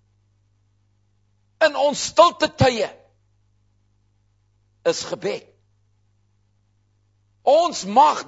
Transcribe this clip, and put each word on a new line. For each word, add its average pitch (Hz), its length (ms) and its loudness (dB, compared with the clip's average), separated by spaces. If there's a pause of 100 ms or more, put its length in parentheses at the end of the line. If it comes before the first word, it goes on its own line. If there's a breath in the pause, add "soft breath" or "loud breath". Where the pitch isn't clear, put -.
(1600)
in 294 160 0
ons 277 340 -2
stilte 311 380 2
tye, 233 400 0 (2000)
is 170 240 -4
gebed. - 380 -10 (2000)
Ons 311 380 0
mag 247 440 2